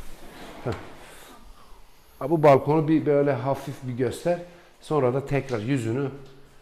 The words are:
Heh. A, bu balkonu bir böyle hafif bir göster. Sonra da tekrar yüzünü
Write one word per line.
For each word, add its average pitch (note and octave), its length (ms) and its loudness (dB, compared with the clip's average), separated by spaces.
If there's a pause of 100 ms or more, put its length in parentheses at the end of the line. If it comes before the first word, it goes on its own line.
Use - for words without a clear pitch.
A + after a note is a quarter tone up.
(640)
Heh. B2 80 -4 (1500)
A, C3+ 100 -6
bu D#3+ 140 2
balkonu D3 440 6
bir D#3 180 4
böyle C#3+ 260 4
hafif C3 520 -4
bir B2+ 100 -8
göster. C3 460 -2 (420)
Sonra C3 320 0
da C3+ 120 -2
tekrar C3+ 340 -2
yüzünü A#2+ 480 -2 (540)